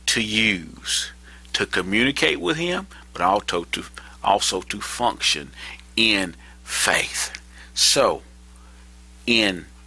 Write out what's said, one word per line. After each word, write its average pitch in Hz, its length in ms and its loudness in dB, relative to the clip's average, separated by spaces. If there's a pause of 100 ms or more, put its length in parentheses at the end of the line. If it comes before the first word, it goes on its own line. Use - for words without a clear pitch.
to - 160 2
use, 107 880 -2 (460)
to 104 80 0
communicate 120 760 0
with 165 200 -2
him, 180 280 -4 (280)
but - 80 -6
also 87 420 2
to, - 180 -8 (400)
also 98 380 2
to 101 180 -12
function 78 720 -2 (460)
in 101 400 2 (260)
faith. - 680 0 (420)
So, 107 460 4 (1040)
in 104 380 2 (220)